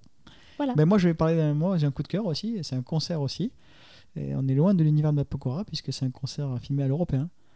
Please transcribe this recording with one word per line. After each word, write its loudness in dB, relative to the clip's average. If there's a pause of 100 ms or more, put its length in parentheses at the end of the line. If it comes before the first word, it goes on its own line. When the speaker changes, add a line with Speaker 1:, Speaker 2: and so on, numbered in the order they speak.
(640)
Speaker 1:
Voilà. 0
Speaker 2:
Ben, 6
moi, 6
je 4
vais 2
parler 2
d'un, 2
moi, 0
j'ai 2
un 2
coup -6
de -8
cœur -4
aussi, -4
et -6
c'est -6
un -2
concert -4
aussi. -4 (640)
Et -6
on -2
est 2
loin 4
de 4
l'univers 4
de 2
Matt -2
Pokora, -6
puisque -8
c'est -6
un -2
concert -8 (120)
filmé -4
à 0
l'européen. -2 (280)